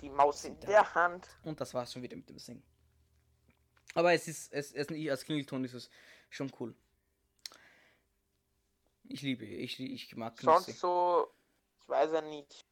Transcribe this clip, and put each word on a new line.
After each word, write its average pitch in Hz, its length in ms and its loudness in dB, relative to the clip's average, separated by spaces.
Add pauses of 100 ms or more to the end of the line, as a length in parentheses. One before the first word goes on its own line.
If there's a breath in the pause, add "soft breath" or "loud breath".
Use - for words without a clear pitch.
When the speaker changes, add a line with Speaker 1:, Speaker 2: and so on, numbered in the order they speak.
Speaker 1:
die 143 80 -10
Maus 143 340 4
in 156 180 -10
Speaker 2:
Ja. - 40 -10
Speaker 1:
der 202 300 6
Hand. 175 320 0 (160)
Speaker 2:
Und 156 160 -8
das 127 120 -6
war's 123 200 -4
schon 127 100 -10
wieder - 140 -10
mit - 120 -14
dem 147 120 -18
Singen. - 240 -16 (1300)
Aber 175 180 6
es 160 140 2
ist, - 260 -12
es, 143 200 -6
es, 139 160 -4 (200)
als 135 160 -2
Klingelton 139 400 -4
ist 123 100 -10
es 117 140 -14 (420 soft breath)
schon 135 280 -8
cool. 120 160 -8 (2250 soft breath)
Ich - 140 -10
liebe, 123 220 -4
ich, 104 360 -8
ich - 360 -10
mag 113 200 -8
Knossi. 175 360 6
Speaker 1:
Sonst - 80 -14
so, 175 520 2 (480)
ich - 80 -20
weiß 143 240 2
ja 160 80 2
nicht. 151 520 -14